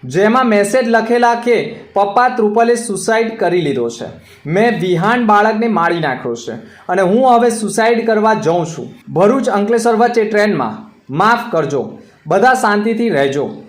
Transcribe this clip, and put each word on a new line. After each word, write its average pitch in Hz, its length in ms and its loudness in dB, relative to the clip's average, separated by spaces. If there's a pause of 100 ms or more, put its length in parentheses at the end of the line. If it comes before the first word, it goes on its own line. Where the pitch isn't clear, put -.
જેમાં 214 440 2
મેસેજ 220 400 2
લખેલા 233 480 2
કે, 233 200 0 (340)
પપ્પા, 202 400 2
ત્રુપલે 233 480 2
સુસાઇડ 220 600 -2
કરી 180 240 0
લીધો 123 280 -2
છે, 117 180 -12 (380)
મેં 196 340 0
વિહાન 185 480 0
બાળકને 214 420 2
મારી 170 340 0
નાખ્યો 127 320 -4
છે 113 220 -10 (300)
અને 185 140 0
હું 202 240 2
હવે 240 260 4
સુસાઇડ 226 540 0
કરવા 220 340 2
જઉં 160 260 0
છું. 120 260 -12 (180)
ભરૂચ 214 400 2
અંકલેશ્વર 220 460 0
વચ્ચે 233 300 2
ટ્રેનમાં. 202 500 -2 (360)
માફ 208 400 2
કરજો, 143 300 -2 (460)
બધા 196 280 4
શાંતિથી 220 540 0
રહેજો. 139 360 0 (240)